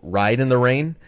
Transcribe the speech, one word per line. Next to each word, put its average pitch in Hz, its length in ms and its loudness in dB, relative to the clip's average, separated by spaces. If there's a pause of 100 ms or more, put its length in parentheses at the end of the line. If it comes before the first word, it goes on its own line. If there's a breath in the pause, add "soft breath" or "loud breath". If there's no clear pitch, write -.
ride 101 380 0
in 131 80 0
the 127 100 2
rain, 139 380 0 (120 soft breath)